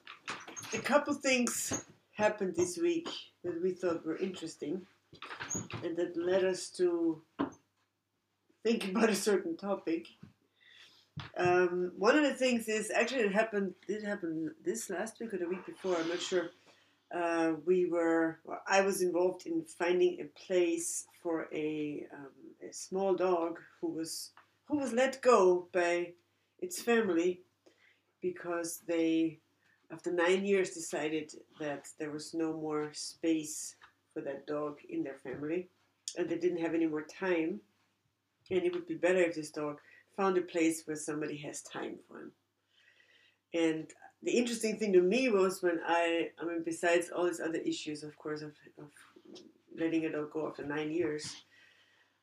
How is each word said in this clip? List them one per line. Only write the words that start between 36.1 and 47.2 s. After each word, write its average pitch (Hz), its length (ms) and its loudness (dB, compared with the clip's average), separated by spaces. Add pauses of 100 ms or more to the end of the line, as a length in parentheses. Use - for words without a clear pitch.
and 170 120 -2
they 165 100 -2
didn't 170 240 0
have 160 120 0
any 165 120 4
more 151 160 -2
time, 180 580 0 (880)
and 185 140 2
it 175 80 2
would 175 160 -6
be 160 60 -4
better 175 280 4
if 165 140 2
this 151 140 -8
dog 147 280 -6 (380)
found 190 200 2
a 175 60 2
place 165 420 0
where 151 120 -6
somebody 147 400 -4
has 147 260 -10
time - 340 -10 (120)
for - 140 -16
him. - 100 -14 (1200)
And 160 340 0 (380)
the 175 80 -2
interesting 220 460 0
thing 208 160 0
to 180 80 10
me 240 260 4
was 190 340 2
when 170 240 2
I, 165 440 2 (100)
I 156 60 -6
mean, 170 180 -4
besides 170 460 2
all 175 160 0